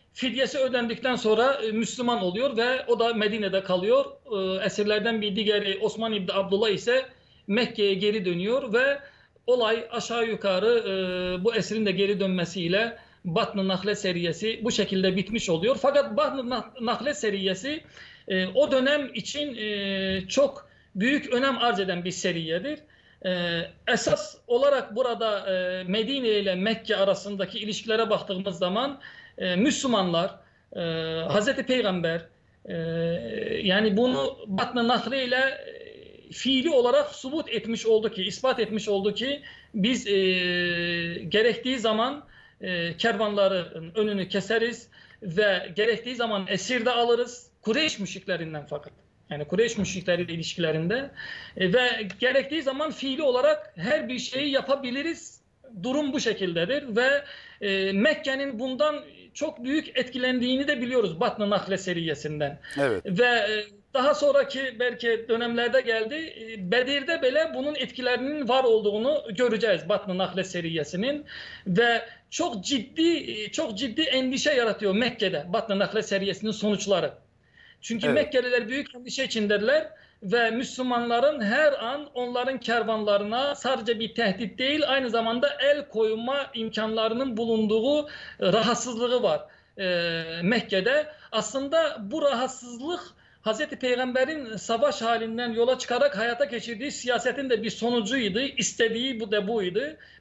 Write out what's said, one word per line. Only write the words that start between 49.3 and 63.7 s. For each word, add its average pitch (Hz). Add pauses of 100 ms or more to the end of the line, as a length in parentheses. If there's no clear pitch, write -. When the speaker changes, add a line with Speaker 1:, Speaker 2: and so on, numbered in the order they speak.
Speaker 1:
Yani 147
Kureyş 220
müşrikleriyle 180
ilişkilerinde. 170 (460)
E, 185
ve 226 (100)
gerektiği 269
zaman 269
fiili 262
olarak 285
her 233
bir 254
şeyi 277
yapabiliriz. 269 (420)
Durum 269
bu 277
şekildedir 196
ve, 277 (360)
e, 196
Mekke'nin 277
bundan 262 (380)
çok 285
büyük 285
etkilendiğini 254
de 277
biliyoruz 226
Batn-ı 208
Nahle 190
seriyesinden. 151 (220)
Speaker 2:
Evet. 156
Speaker 1:
Ve, 202
e, 214 (300)